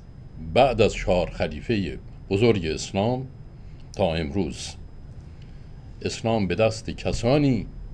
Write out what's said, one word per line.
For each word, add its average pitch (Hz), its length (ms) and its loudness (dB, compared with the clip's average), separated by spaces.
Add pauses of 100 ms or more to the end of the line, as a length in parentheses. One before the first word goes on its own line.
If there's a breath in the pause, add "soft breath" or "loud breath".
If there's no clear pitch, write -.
(540)
بعد 120 280 6
از 98 120 4
چهار 90 360 2
خلیفهٔ 82 680 -2 (320)
بزرگ 101 360 4
اسلام 107 600 0 (720 loud breath)
تا 87 180 4
امروز، 80 600 -2 (1300 loud breath)
اسلام 113 440 0
به 87 80 0
دست 110 360 2
کسانی 123 760 2 (280)